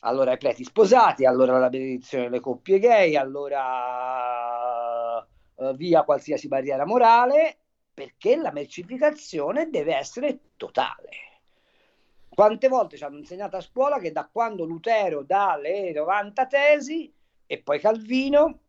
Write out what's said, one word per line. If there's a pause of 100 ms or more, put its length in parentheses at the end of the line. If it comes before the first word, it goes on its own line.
Allora
i
preti
sposati,
allora
la
benedizione
delle
coppie
gay,
allora,
eh,
via
qualsiasi
barriera
morale, (340)
perché
la
mercificazione
deve
essere (180)
totale. (1200)
Quante
volte
ci
hanno
insegnato
a
scuola
che
da
quando
Lutero
dà
le
novanta
tesi (320)
e
poi
Calvino